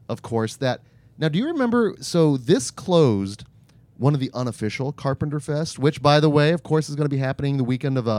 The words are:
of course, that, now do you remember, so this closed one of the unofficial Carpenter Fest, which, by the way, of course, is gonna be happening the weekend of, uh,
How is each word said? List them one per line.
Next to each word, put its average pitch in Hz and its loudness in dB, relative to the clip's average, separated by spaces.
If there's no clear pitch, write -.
of 113 -6
course, 110 -2
that, 127 -2
now 156 0
do 156 -2
you 247 0
remember, 247 0
so 151 2
this 127 0
closed 110 2
one 139 2
of 139 -2
the 131 -4
unofficial 123 -4
Carpenter 143 -4
Fest, 156 -6
which, 135 0
by 147 6
the 156 6
way, 147 4
of 170 -4
course, 156 -2
is 147 -8
gonna 147 0
be 139 -2
happening 135 -2
the 131 0
weekend 127 -2
of, 117 -2
uh, 117 2